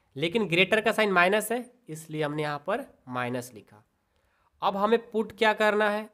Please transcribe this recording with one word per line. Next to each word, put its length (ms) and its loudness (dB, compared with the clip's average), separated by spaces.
लेकिन 320 -2
ग्रेटर 340 4
का 100 0
साइन 200 0
माइनस 400 4
है, 140 -4
इसलिए 340 -6
हमने 200 -2
यहाँ 160 -4
पर 260 -6
माइनस 440 -6
लिखा। 300 -20
अब 160 0
हमें 340 0
पुट 220 -2
क्या 220 2
करना 340 2
है, 240 -6